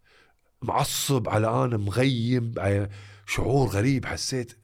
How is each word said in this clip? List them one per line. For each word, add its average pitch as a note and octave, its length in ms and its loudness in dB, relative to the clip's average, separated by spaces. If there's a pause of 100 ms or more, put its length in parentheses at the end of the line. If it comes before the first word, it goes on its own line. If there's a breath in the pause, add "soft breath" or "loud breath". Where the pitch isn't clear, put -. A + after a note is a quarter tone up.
(600 soft breath)
معصب - 680 0
على G#2+ 180 2
أنا A#2+ 300 2
مغيم، A#2 800 0
على G2+ 320 0 (360 loud breath)
شعور C3+ 420 2
غريب. G#2+ 380 0
حسيت - 480 -6 (100)